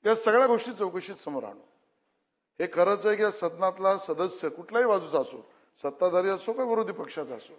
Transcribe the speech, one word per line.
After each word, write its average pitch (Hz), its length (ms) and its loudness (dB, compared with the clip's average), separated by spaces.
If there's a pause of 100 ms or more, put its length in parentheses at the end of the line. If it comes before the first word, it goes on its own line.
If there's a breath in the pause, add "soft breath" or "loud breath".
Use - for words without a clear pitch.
या 220 100 4
सगळ्या 233 320 4
गोष्टी 233 260 0
चौकशीत 190 420 -6
समोर 139 280 -8
आणू. 101 160 -14 (1000)
हे 175 140 -2
खरंच 196 320 4
आहे 214 100 4
की 208 80 0
या 208 80 2
सदनातला 185 680 0
सदस्य 170 520 -4
कुठल्याही 220 380 0
बाजूचा 165 320 2
असो, 127 300 -6 (340 soft breath)
सत्ताधारी 180 460 2
असो 196 240 -4
का 262 100 -2
विरोधी 220 280 0
पक्षाचा 156 440 -10
असो 107 240 -18